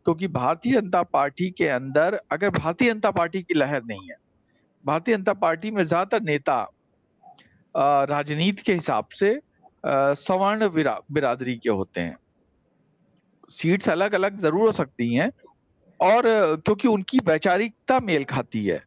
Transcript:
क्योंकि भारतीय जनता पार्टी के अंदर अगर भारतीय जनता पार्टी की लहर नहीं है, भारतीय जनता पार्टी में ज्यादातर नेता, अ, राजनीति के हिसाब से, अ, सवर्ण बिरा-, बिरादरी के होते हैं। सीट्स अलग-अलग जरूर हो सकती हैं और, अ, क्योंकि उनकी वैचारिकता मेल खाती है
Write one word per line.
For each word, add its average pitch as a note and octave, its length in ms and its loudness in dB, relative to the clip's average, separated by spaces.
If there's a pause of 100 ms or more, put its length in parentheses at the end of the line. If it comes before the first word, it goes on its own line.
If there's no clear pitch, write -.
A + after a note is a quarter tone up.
क्योंकि E3+ 240 0
भारतीय E3 440 -2
जनता F#3 300 2
पार्टी C#3+ 480 -2
के F3 180 -2
अंदर C#3 520 0 (100)
अगर F3+ 200 -2
भारतीय F3 440 0
जनता G#3+ 160 0
पार्टी F3 320 -2
की E3+ 120 -2
लहर C#3 300 0
नहीं G#2+ 160 -10
है, F2 160 -18 (680)
भारतीय E3 300 0
जनता G3 160 0
पार्टी F3 380 -2
में G3+ 140 0
ज्यादातर F#3 380 0
नेता, D3 400 0 (1120)
अ, C#3 280 2
राजनीति D3 580 -2
के G3+ 120 0
हिसाब C#3 340 -2
से, G3+ 260 0 (500)
अ, C#3 300 2
सवर्ण G3 540 0
बिरा-, C#3+ 440 -2
बिरादरी B2+ 440 -2
के A#2 140 -2
होते F#2+ 300 -2
हैं। E2+ 180 -6 (1300)
सीट्स F3+ 400 -2
अलग-अलग G3 500 0
जरूर E3+ 220 0
हो A3 120 4
सकती A#2+ 420 -4
हैं D#3 180 0 (680)
और, A3+ 260 4
अ, G3+ 300 4
क्योंकि G#3 320 0
उनकी G#3+ 360 0
वैचारिकता G3 760 0
मेल E3 240 0
खाती A#2 420 -4
है D#2+ 200 -2